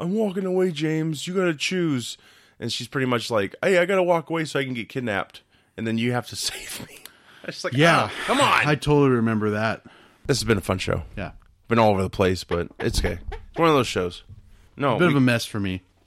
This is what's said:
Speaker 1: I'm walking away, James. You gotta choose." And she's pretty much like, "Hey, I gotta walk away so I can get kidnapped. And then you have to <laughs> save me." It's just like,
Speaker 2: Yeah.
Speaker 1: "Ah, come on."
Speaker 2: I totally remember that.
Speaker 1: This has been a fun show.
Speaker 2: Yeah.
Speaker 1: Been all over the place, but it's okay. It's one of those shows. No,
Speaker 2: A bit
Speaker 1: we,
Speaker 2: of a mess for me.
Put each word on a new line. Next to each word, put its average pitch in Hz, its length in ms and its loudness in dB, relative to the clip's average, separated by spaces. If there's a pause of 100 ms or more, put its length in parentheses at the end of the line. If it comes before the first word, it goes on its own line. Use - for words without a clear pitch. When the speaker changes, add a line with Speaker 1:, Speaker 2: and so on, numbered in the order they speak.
Speaker 1:
I'm 175 140 -4
walking 202 320 -2
away, 185 240 0
James. 156 560 -2
You 180 80 -8
gotta 180 200 0
choose." 151 600 -2 (440)
And 117 120 -6
she's 123 160 -8
pretty 135 180 -2
much 120 240 -2
like, 101 320 0
"Hey, 185 160 4
I 180 60 4
gotta 190 180 2
walk 175 280 0
away 165 160 0
so 143 120 -4
I 135 60 0
can 131 100 -6
get 113 140 -8
kidnapped. 113 540 -4 (340)
And 113 100 -4
then 113 120 0
you 120 140 0
have 120 160 -2
to - 80 -12
<laughs> - 0 -
save - 520 -8
me." - 100 -20 (460)
It's - 140 -12
just - 60 -12
like, 170 100 -6
Speaker 2:
Yeah. 143 360 6
Speaker 1:
"Ah, - 20 -10 (140)
come 247 140 2
on." 170 260 4
Speaker 2:
I 151 80 4
totally 147 360 4
remember 113 400 2
that. 107 340 -2 (420)
Speaker 1:
This 139 120 0
has 104 60 -4
been 110 140 4
a 90 40 -4
fun 92 160 -2
show. 87 240 -2 (140)
Speaker 2:
Yeah. 90 160 -10 (360)
Speaker 1:
Been 117 100 2
all 110 120 6
over 95 120 2
the 95 80 -2
place, 92 340 0
but 87 240 -4 (100)
it's - 220 -2
okay. 87 180 -2 (120)
It's - 280 -12
one 165 100 4
of 156 60 4
those 131 120 4
shows. 90 360 -4 (560)
No, 135 180 0
Speaker 2:
A - 20 -2
bit 175 100 4
Speaker 1:
we, 156 40 2
Speaker 2:
of 147 40 2
a 139 40 4
mess 123 240 2
for - 160 -6
me. 95 220 -4 (240)